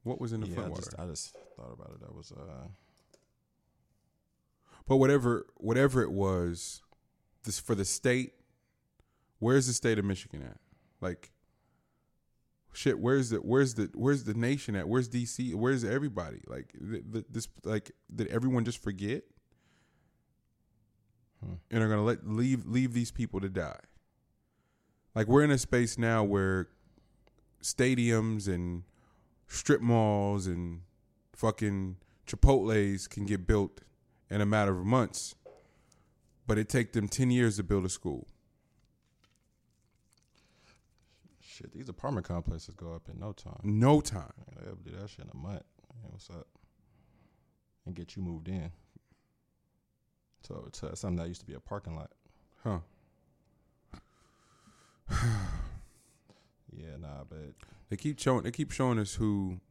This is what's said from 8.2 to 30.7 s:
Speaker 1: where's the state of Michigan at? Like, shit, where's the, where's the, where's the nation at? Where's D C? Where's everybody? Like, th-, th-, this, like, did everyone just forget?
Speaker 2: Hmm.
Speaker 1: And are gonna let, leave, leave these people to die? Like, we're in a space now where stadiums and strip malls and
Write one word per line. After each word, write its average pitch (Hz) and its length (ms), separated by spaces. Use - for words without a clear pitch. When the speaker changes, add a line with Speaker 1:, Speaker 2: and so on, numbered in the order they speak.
Speaker 1:
where's 127 280
the 123 60
state 113 240
of 101 80
Michigan 95 380
at? - 140
Like, 92 320
shit, - 260
where's 127 300
the, 113 80
where's 127 380
the, 107 180
where's 131 320
the 107 80
nation 117 420
at? 87 140
Where's 123 180
D 120 180
C? 123 280
Where's 120 320
everybody? 95 640
Like, 64 260
th-, 98 380
th-, 110 180
this, 113 180
like, 107 280
did 104 140
everyone 120 380
just 120 180
forget? 101 400
Speaker 2:
Hmm. 90 100
Speaker 1:
And 113 120
are 110 60
gonna 107 140
let, 113 240
leave, 120 380
leave 123 280
these 120 180
people 107 280
to 98 100
die? 92 300
Like, 110 120
we're 135 160
in 147 80
a 135 60
space 123 400
now 113 280
where 95 420
stadiums 113 920
and 87 300
strip - 340
malls 104 680
and 87 340